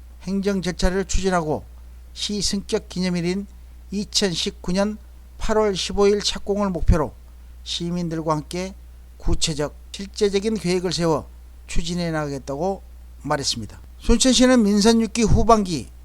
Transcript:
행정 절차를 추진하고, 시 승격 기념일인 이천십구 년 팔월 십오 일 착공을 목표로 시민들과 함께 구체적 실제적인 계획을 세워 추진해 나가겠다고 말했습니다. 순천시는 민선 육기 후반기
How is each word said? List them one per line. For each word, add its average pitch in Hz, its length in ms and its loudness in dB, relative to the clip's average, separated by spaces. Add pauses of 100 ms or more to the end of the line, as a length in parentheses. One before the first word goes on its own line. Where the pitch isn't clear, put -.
(240)
행정 196 360 -2
절차를 185 460 0
추진하고, 175 580 0 (480)
시 208 300 -6
승격 - 480 -4
기념일인 180 560 -2 (440)
이천십구 190 800 -4
년 208 260 -2 (400)
팔월 214 360 2
십오 196 320 0
일 208 140 4
착공을 202 480 -2
목표로 160 460 2 (500)
시민들과 165 720 -4
함께 180 380 -8 (420)
구체적 - 580 0 (180)
실제적인 202 680 -2
계획을 175 340 0
세워 156 340 0 (400)
추진해 175 440 0
나가겠다고 151 760 -4 (360)
말했습니다. 135 580 -4 (180)
순천시는 247 640 4
민선 208 380 4
육기 226 220 -2
후반기 202 680 4 (160)